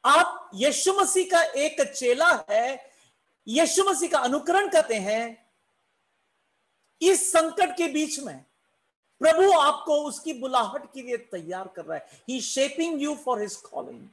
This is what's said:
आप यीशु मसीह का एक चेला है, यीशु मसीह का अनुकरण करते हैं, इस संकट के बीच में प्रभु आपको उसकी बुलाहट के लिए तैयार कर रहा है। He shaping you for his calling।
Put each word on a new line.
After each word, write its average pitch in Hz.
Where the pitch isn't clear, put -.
आप 320
यीशु 277
मसीह 370
का 330
एक -
चेला 262
है, 240
यीशु 320
मसीह 339
का 302
अनुकरण 311
करते 311
हैं, 220
इस 359
संकट 339
के 330
बीच 302
में 185
प्रभु 339
आपको 302
उसकी 294
बुलाहट 254
के 262
लिए 240
तैयार 185
कर 170
रहा 156
है। -
He 247
shaping 285
you 294
for 247
his 208
calling। -